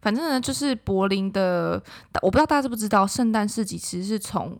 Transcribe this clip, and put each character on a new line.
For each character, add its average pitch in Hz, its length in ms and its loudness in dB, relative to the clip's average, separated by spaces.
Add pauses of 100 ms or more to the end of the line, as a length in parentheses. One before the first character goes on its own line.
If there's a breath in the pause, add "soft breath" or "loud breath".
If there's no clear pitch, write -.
反 214 120 0
正 311 120 -2
呢， 262 140 0
就 247 100 -4
是 269 260 0
柏 196 320 0
林 196 220 0
的， 175 440 0 (480 loud breath)
我 190 80 4
不 208 80 4
知 - 0 -
道 311 80 6
大 302 100 2
家 285 60 2
知 262 80 -4
不 240 40 -6
知 214 140 -4
道， 196 180 4
圣 226 240 0
诞 214 160 2
市 220 160 -4
集 180 140 -4
其 175 240 -6
实 190 80 -6
是 220 100 -2
从 - 420 -6